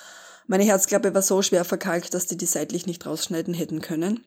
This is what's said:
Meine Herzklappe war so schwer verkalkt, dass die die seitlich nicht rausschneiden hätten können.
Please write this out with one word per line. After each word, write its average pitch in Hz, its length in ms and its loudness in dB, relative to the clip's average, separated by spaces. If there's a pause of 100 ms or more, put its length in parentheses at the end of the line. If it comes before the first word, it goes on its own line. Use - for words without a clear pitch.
(460)
Meine 196 180 4
Herzklappe 202 480 4
war 190 100 2
so 196 200 4
schwer 175 220 2
verkalkt, 175 500 -2
dass 180 120 -2
die 165 120 -6
die 175 80 -4
seitlich 160 400 -4
nicht 170 180 -8
rausschneiden 165 480 -4
hätten 160 300 -4
können. 175 440 -2